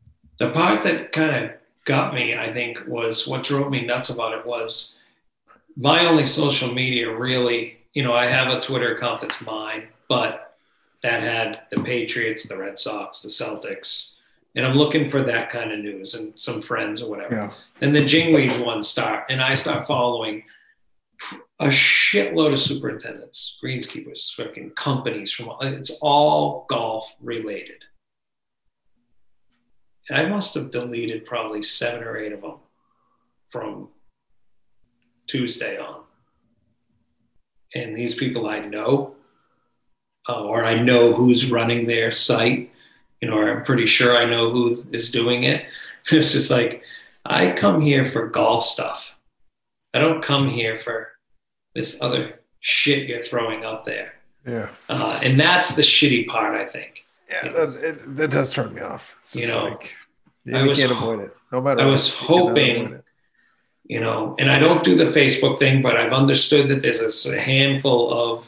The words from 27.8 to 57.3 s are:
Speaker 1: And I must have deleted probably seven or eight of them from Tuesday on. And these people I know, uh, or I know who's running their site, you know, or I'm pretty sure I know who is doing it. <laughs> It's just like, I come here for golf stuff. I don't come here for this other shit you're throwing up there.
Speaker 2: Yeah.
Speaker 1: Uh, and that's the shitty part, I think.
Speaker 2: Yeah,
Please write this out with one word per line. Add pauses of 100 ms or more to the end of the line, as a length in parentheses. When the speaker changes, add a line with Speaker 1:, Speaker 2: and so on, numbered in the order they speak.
Speaker 1:
And
I
must
have
deleted
probably
seven
or
eight
of
them (960)
from (1400)
Tuesday
on. (1700)
And
these
people
I
know, (1120)
uh,
or
I
know
who's
running
their
site, (500)
you
know,
or
I'm
pretty
sure
I
know
who
is
doing
it.
<laughs> (340)
It's
just
like, (440)
I
come
here
for
golf
stuff. (800)
I
don't
come
here
for (640)
this
other (200)
shit
you're
throwing
up
there. (340)
Speaker 2:
Yeah. (200)
Speaker 1:
Uh,
and
that's
the
shitty
part,
I
think. (240)
Speaker 2:
Yeah,